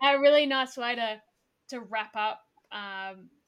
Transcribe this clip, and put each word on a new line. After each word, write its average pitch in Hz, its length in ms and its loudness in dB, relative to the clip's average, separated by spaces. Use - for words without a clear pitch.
a 277 160 4
really 294 260 6
nice 262 300 -2
way 240 200 -4
to, 214 240 -6
to 254 100 -12
wrap 214 340 -8
up, 214 280 -4
um, 190 580 -12